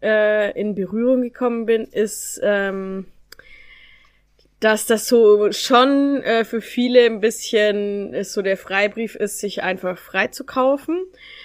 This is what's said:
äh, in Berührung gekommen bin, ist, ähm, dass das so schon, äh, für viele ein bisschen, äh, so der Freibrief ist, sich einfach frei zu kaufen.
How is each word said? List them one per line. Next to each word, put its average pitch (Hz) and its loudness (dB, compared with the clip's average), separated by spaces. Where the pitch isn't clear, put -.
äh, 214 2
in 208 -4
Berührung 226 0
gekommen 240 -4
bin, 220 0
ist, - -6
ähm, 196 -2
dass 220 2
das 214 0
so 208 6
schon, 277 2
äh, 226 2
für 220 -6
viele 247 4
ein 226 -2
bisschen, 208 -2
äh, 190 -6
so 202 -6
der 190 -2
Freibrief 202 -4
ist, - -6
sich 202 -6
einfach 185 -4
frei - -4
zu - -14
kaufen. 277 -2